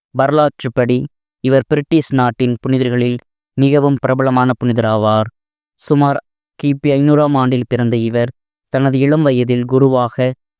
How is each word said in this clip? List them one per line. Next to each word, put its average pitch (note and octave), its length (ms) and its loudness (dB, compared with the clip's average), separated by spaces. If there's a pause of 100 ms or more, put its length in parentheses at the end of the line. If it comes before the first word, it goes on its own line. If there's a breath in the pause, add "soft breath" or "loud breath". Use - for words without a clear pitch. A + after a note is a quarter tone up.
(160)
வரலாற்றுப்படி C3 840 0 (440)
இவர் C3 240 2
பிரிட்டிஷ் D3 460 -2
நாட்டின் B2 460 0
புனிதர்களில் B2 580 -2 (400)
மிகவும் C#3 420 2
பிரபலமான B2+ 540 0
புனிதராவார். A2 760 0 (500)
சுமார் C#3+ 400 0 (400)
கிபி C#3+ 320 -2
ஐந்நூறாம் D3 460 2
ஆண்டில் B2+ 320 0
பிறந்த A#2+ 280 -2
இவர் A#2+ 360 -2 (400)
தனது C3+ 260 0
இளம் D3 240 0
வயதில் B2 420 0
குருவாக B2+ 680 -2 (260)